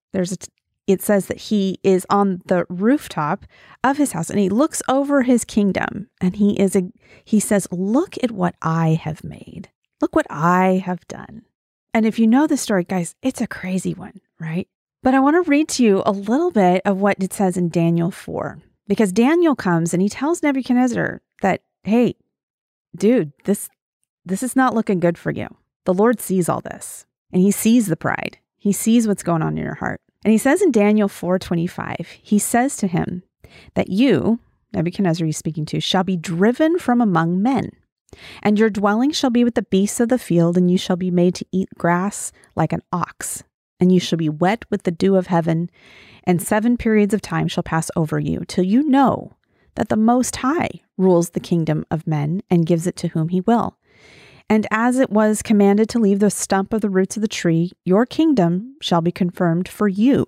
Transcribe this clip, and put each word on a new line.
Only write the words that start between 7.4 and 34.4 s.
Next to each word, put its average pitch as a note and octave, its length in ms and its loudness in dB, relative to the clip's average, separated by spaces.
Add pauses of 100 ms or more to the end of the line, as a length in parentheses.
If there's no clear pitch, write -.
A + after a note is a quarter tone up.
"Look G#3 540 -2
at A#3 80 -2
what F3+ 280 -4
I E3 400 0
have D#3+ 220 -10
made. - 480 -16 (300)
Look - 160 0
what - 140 0
I F#3 540 2
have F3+ 220 -8
done." - 360 -18 (500)
And A3+ 140 2
if A3 120 -2
you A3+ 80 4
know C4+ 220 4
the D4 80 0
story, G3 260 -2
guys, F3+ 400 -6
it's C4 200 -4
a G3+ 40 -6
crazy F#3 480 -6
one, - 260 -18 (200)
right? D#3+ 260 -8 (380)
But B3+ 100 2
I C4+ 60 4
wanna D4+ 220 4
read D4+ 260 2
to - 160 0
you G3 200 4
a - 80 0
little G#3+ 380 -2
bit F#3 340 2
of G3 120 0
what G3 260 0
it F#3 100 -4
says F#3 240 -2
in F3 120 0
Daniel E3+ 420 0
four. - 480 -10 (280)
Because G3 260 0
Daniel D4 440 2
comes E3+ 360 0
and F3 100 0
he G3+ 60 2
tells D#4+ 340 -4
Nebuchadnezzar B3 800 -2 (200)
that, F#3+ 200 -2 (200)
"Hey, D#3+ 340 0 (800)
dude, G3 360 2 (120)
this, - 240 -4 (560)
this F#3+ 180 -6
is B3+ 120 -4
not C4 200 2
looking G#3+ 260 0
good F3 180 0
for - 120 -8
you. - 180 -8 (360)
The F#3 100 2
Lord G#3+ 260 2
sees F#3 280 -2
all C3+ 120 -2
this, - 460 -16 (260)
and F#3 100 4
he G3+ 80 4
sees A3 360 2
the D#3+ 100 -2
pride. - 420 -6 (180)
He G3+ 160 -2
sees A3+ 360 2
what's G3 140 -2
going E3 200 -2
on D#3 140 -4
in D3+ 80 -6
your C#3+ 100 -8
heart." - 260 -8 (240)
And G#3+ 80 4
he A3 60 4
says D4+ 240 2
in F4+ 80 4
Daniel G#3+ 380 4
four F3+ 300 -2
twenty-five, - 720 -6 (140)
he G#3 160 2
says A#3+ 400 0
to G3+ 80 -2
him F3 360 -4 (520)
that - 140 -2
you, A3 520 2 (320)